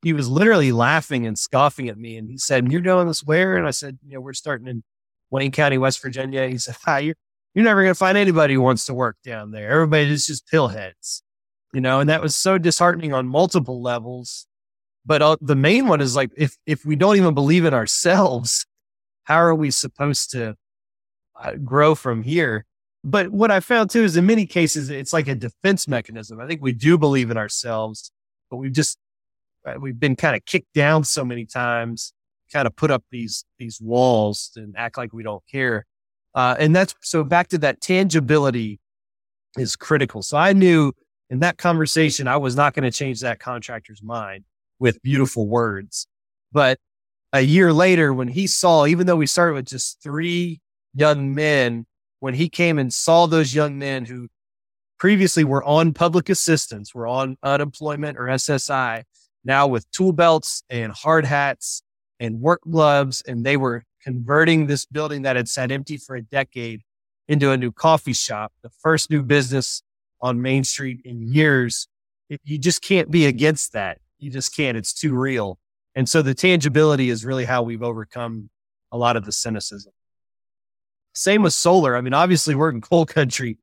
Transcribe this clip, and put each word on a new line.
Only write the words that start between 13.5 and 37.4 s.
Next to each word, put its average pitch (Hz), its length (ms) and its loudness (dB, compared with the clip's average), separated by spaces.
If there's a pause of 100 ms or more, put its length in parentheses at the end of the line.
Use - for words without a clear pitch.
levels. 123 640 -8 (600)
But, 151 160 2
uh, 156 180 4
the 143 160 2
main 196 300 4
one 156 160 4
is, 127 120 -2
like, 135 220 0
if, 143 200 -2 (100)
if 151 180 -4
we 151 100 -2
don't 196 220 4
even 185 160 4
believe 147 320 4
in 156 80 2
ourselves, 131 960 0 (580)
how 151 120 2
are 170 180 4
we 156 160 -2
supposed 139 640 -4
to, 117 240 -8 (840)
uh, 127 140 -10 (100)
grow 147 300 4
from 117 280 -4
here? 127 440 -2 (360)
But 185 280 0
what 214 200 2
I 196 100 4
found 220 280 0
too 233 140 2
is 170 160 2
in 175 80 4
many 220 180 4
cases, 156 460 -2
it's 135 240 -8
like 160 120 0
a 135 80 -4
defense 127 540 -4
mechanism. 113 500 -8
I 120 80 -14
think 160 140 -8
we 131 120 -2
do 147 260 4
believe 139 320 2
in 113 80 -4
ourselves, 110 720 -8 (380)
but 127 80 -12
we've 135 160 -6
just, 147 240 -2 (680)
uh, - 140 -10
we've 131 180 -10
been 135 180 0
kinda 135 240 0
kicked - 340 -6
down 151 300 2
so 135 200 -4
many 120 220 -8
times, 117 680 -6 (400)
kinda 135 180 0
put 151 200 -2
up 131 200 0
these, 117 360 -10 (120)
these 117 220 -14
walls 110 760 0
and 104 200 -18
act 117 220 -8
like 120 160 -10
we 113 80 -14
don't 104 280 -12
care. 123 360 -2 (480)
Uh, 127 240 0
and 156 180 4
that's, 185 240 2
so 160 240 -2
back 175 240 2